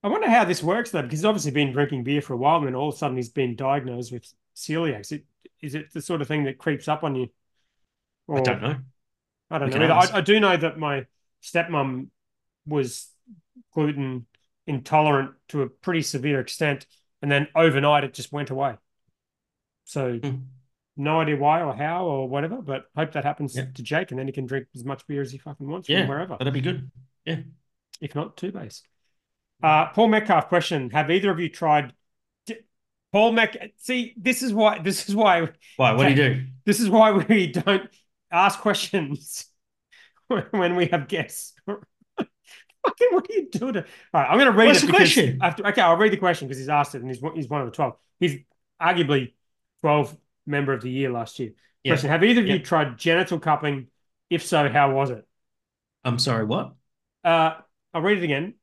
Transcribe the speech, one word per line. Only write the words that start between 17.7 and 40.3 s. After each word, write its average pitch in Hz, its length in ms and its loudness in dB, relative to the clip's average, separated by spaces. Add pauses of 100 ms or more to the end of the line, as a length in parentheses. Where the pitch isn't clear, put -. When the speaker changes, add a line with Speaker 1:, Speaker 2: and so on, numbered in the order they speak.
Speaker 1:
it 127 80 -10
just - 180 -14
went 143 200 -8
away. 131 240 -4 (1080)
So 123 400 -6
Speaker 2:
Hmm. 135 120 -4 (600)
Speaker 1:
no 151 240 0
idea 151 160 0
why 147 260 2
or 143 140 -4
how 156 300 -4
or 135 240 -4
whatever, 165 320 -4
but 135 240 -8 (100)
hope 156 180 -4
that 139 120 -4
happens 147 320 -6
Speaker 2:
Yeah. 135 160 -6
Speaker 1:
to 127 100 -14
Jake, 165 280 -4
and 127 80 -8
then 135 80 -6
he 135 60 -8
can 135 120 -8
drink 135 300 -8
as 123 100 -14
much 135 220 -10
beer 143 140 -6
as 123 100 -8
he 135 80 -16
fucking 143 280 -16
wants 170 220 -12
Speaker 2:
Yeah, 175 120 2
Speaker 1:
from 139 80 0
wherever. 165 280 -8
Speaker 2:
that'd 131 160 -4
be 131 80 -4
good. 165 280 -6 (360)
Yeah. 165 160 -6 (580)
Speaker 1:
If 147 160 -12
not, 147 220 -8
Two 185 160 -8
Bays. - 300 -16 (800)
Uh, 156 260 4
Paul 226 220 4
Metcalf 214 380 2
question: 156 440 0
Have 147 200 0
either 196 200 2
of 165 80 -4
you 170 100 -4
tried? 147 420 0 (540)
D-, 220 100 -10 (560)
Paul 220 220 4
Mec-, 220 440 -2
see, 247 380 -6
this 240 260 -2
is 240 120 -4
why. 214 260 4
This 185 300 -4
is 202 60 -2
why. 185 340 4 (260)
Speaker 2:
Why? 123 180 4
What'd 135 220 4
he 147 80 6
Speaker 1:
Okay. 127 120 2
Speaker 2:
do? - 100 -6 (200)
Speaker 1:
This 202 140 2
is 220 100 0
why 220 220 6
we 196 360 2
<laughs> 139 40 -6
don't 190 380 0 (420)
ask 185 300 2
questions - 840 -4 (460)
<laughs> - 340 -20
when 180 500 0